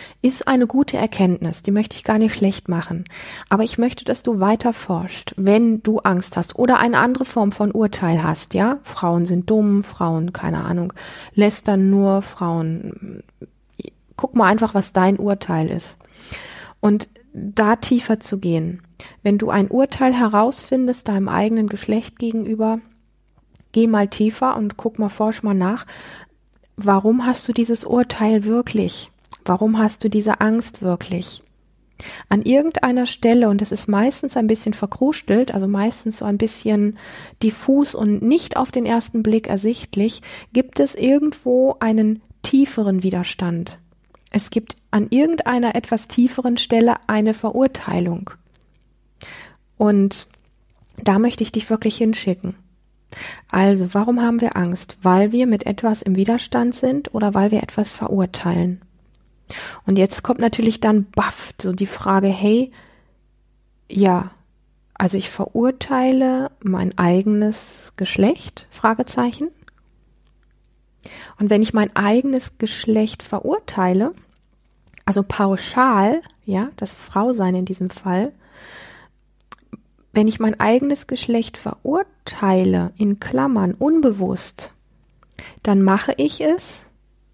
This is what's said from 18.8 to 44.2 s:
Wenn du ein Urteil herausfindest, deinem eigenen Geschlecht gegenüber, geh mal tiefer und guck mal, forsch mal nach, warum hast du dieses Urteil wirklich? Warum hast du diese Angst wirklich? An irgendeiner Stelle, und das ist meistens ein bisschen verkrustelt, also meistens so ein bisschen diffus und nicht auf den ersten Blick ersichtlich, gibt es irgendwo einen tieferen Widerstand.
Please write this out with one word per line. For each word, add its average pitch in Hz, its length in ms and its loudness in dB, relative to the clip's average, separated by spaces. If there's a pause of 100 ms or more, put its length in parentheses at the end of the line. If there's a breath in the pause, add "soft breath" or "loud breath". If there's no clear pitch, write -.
Wenn 202 140 4
du 220 120 0
ein 196 200 2
Urteil 262 440 2
herausfindest, 247 920 0
deinem 196 220 0
eigenen 214 380 2
Geschlecht 208 520 -4
gegenüber, 220 600 -2 (920)
geh 226 160 4
mal 208 200 2
tiefer 220 500 0
und 208 200 -4
guck 220 220 -6
mal, 208 100 0
forsch 220 340 -4
mal 208 100 0
nach, 190 320 0 (880 loud breath)
warum 202 500 2
hast 247 220 -2
du 240 60 0
dieses 233 320 0
Urteil 220 600 2
wirklich? 214 640 -2 (340)
Warum 220 320 2
hast 214 260 0
du 220 60 2
diese 214 320 0
Angst 220 400 -2
wirklich? 180 600 -4 (880 loud breath)
An 202 140 0
irgendeiner 254 640 2
Stelle, 240 440 4
und 202 120 2
das 214 100 -4
ist - 160 -6
meistens 233 500 0
ein 220 100 2
bisschen 220 260 0
verkrustelt, 247 800 0
also 190 140 -2
meistens 214 520 -2
so 220 60 -6
ein 208 120 0
bisschen 208 600 0 (440 loud breath)
diffus 269 540 2
und 208 260 0
nicht 294 360 0
auf 254 140 -2
den 240 140 -2
ersten 226 380 0
Blick 220 240 2
ersichtlich, 208 760 -2 (320 loud breath)
gibt 254 260 0
es 277 160 0
irgendwo 269 840 2
einen 220 420 0 (200)
tieferen 208 600 2
Widerstand. 180 760 -4 (520)